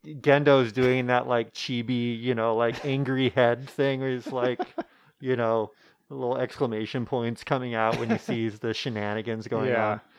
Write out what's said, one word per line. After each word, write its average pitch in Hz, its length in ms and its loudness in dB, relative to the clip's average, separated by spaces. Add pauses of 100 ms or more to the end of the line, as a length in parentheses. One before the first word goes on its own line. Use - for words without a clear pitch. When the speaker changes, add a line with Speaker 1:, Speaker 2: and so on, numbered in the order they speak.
Speaker 1:
Gendo's 143 680 4
doing 127 340 2
that, 123 200 2
like, 117 280 0
chibi, 120 640 -2
you 123 140 0
know, 113 220 0
like, 117 280 0
Speaker 2:
<laughs> - 0 -
Speaker 1:
angry 131 460 0
head 123 380 2
thing 135 320 -2
where 135 100 -2
he's, 127 180 -6
like, 123 320 -2 (600)
you 127 160 0
know, 113 360 0 (380)
little 131 260 -4
exclamation 123 680 -4
points 117 360 -4
coming 127 320 -2
out 113 240 2
when 117 120 -2
he 113 80 0
Speaker 2:
<laughs> - 120 -10
Speaker 1:
sees 113 280 -2
the 113 140 -2
shenanigans 110 760 -4
going 120 220 0
Speaker 2:
Yeah, 110 220 2
Speaker 1:
on. 107 80 -6 (180)